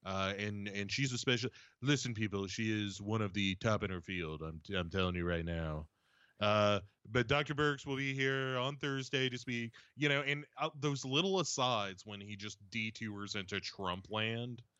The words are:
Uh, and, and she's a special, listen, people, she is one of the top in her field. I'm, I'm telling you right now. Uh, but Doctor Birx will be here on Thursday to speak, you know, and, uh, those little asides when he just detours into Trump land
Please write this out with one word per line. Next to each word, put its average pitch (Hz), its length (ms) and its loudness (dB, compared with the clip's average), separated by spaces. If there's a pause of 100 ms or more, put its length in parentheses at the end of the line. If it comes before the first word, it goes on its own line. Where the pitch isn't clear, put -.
Uh, 95 340 0
and, 104 300 -4
and 101 220 -4
she's 135 220 0
a 123 60 -2
special, 120 320 2 (320)
listen, 131 320 2
people, 101 320 0
she 110 240 -2
is 104 300 -2
one 107 200 0
of 101 140 0
the 98 220 2
top 107 260 2
in 101 80 0
her 92 100 -4
field. 82 420 -4
I'm, 80 180 -6 (140)
I'm 87 160 0
telling 92 240 4
you 87 120 0
right 85 180 2
now. 80 420 -2 (540)
Uh, 104 400 6 (300)
but 120 160 4
Doctor 147 280 2
Birx 143 300 2
will 139 120 -4
be 135 180 0
here 135 440 0
on 135 180 -2
Thursday 135 520 0
to 120 80 -2
speak, 117 360 -4 (240)
you 147 120 0
know, 143 140 4
and, 143 220 0 (120)
uh, 151 220 0
those 139 260 0
little 185 360 4
asides 113 680 0
when 104 140 -10
he 101 160 -8
just 101 220 -8 (120)
detours 110 640 -4
into 98 260 -2
Trump 95 480 -4
land 113 540 -2 (180)